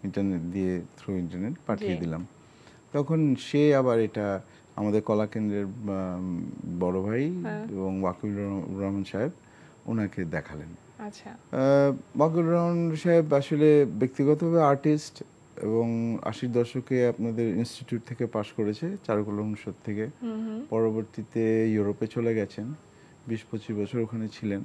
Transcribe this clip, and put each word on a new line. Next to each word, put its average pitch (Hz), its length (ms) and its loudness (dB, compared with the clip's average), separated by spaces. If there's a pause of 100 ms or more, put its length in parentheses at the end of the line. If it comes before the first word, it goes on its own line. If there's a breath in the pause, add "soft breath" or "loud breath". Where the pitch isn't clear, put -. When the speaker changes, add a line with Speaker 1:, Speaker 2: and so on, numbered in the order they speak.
Speaker 1:
ইন্টারনেট 98 380 -2
দিয়ে, 92 400 -2 (160)
through 98 200 -6
ইন্টারনেট 90 360 -4 (120)
পাঠিয়ে 107 300 -2
Speaker 2:
জি। 80 40 -8
Speaker 1:
দিলাম। 82 280 -6 (680 loud breath)
তখন 147 460 2
সে 147 360 4
আবার 127 240 4
এটা 101 420 0 (340 loud breath)
আমাদের 104 260 2
কলাকেন্দ্রের, 104 640 0
আম, 92 800 -4 (340)
বড় 90 220 0
ভাই 120 300 0 (120)
Speaker 2:
হ্যাঁ। 214 240 -6
Speaker 1:
এবং 95 360 -4
ওয়াকিবুর 101 340 -2
রহ-, 98 440 -4
রহমান 98 220 -2
সাহেব, 113 280 -2 (540 loud breath)
ওনাকে 104 400 -2
দেখালেন। 76 420 -8 (320)
Speaker 2:
আচ্ছা। 208 300 -14
Speaker 1:
আহ, 139 920 2
ওয়াকিবুর 165 340 2
রহমান 170 420 2
সাহেব 160 380 4
আসলে 147 520 6
ব্যক্তিগতভাবে 147 760 2
আর্টিস্ট 151 600 2 (380)
এবং 117 600 0
আশির 117 300 -4
দশকে 123 560 2
আপনাদের 113 480 0
ইনস্টিটিউট 117 480 -4
থেকে 120 220 -4
পাশ 107 260 -4
করেছে, 113 460 -2 (100)
চারুকলা 104 340 0
অনুষদ 107 320 -6 (120)
থেকে। 107 220 -4 (140)
Speaker 2:
হুম, 226 240 -6
হুম। 220 240 -8
Speaker 1:
পরবর্তীতে 110 1000 0
ইউরোপে 104 360 0
চলে 117 280 -2
গেছেন, 107 380 -4 (540 loud breath)
বিশ 113 160 -4
পঁচিশ 107 340 -6
বছর 104 220 -2
ওখানে 110 280 -4
ছিলেন। 101 380 -4